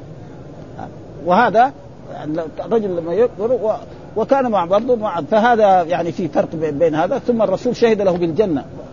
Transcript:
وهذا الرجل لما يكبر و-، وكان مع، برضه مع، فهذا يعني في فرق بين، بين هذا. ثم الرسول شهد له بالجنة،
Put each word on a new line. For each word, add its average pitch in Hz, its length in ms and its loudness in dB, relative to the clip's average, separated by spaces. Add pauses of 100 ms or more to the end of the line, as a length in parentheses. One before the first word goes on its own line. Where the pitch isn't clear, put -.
(1300)
وهذا 220 460 4 (920)
الرجل 196 320 -2
لما 170 160 -4
يكبر 226 400 0
و-، 214 200 0 (440)
وكان 247 340 2
مع، 190 140 2
برضه 226 320 2
مع، 202 240 -4
فهذا 208 640 4
يعني 170 300 -2
في 180 160 -4
فرق 180 260 0
بين، 151 240 -2
بين 160 160 4
هذا. 185 240 0
ثم 226 240 0
الرسول 190 340 0
شهد 220 260 2
له 190 100 2
بالجنة، 175 520 0 (280)